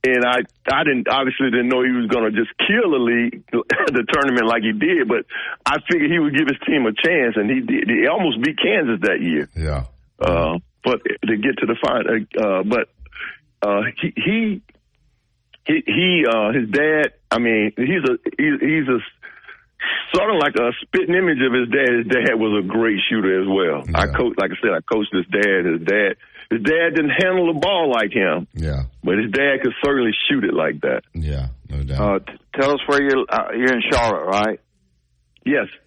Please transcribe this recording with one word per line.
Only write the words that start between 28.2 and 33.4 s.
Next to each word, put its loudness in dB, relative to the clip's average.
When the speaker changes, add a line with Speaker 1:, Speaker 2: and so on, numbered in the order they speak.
Speaker 2:
Yeah. -4
Speaker 1:
But 0
his -2
dad 0
could -2
certainly 0
shoot 0
it 0
like -2
that. -2
Speaker 2:
Yeah, -4
no -6
doubt. -4
Speaker 3:
Uh, 0
t-, -20
tell 0
us 0
where 2
you're, 2
uh, -2